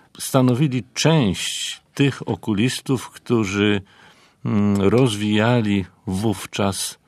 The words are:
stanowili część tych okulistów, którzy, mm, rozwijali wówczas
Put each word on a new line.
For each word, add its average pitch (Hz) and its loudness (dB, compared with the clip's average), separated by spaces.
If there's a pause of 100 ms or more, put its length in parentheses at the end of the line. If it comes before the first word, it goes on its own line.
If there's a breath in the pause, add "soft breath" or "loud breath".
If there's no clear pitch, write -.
(200 loud breath)
stanowili 127 2 (100)
część - 0 (120)
tych - -2
okulistów, 113 -2
którzy, 101 0 (640 soft breath)
mm, 104 2
rozwijali 104 2 (220)
wówczas 98 -4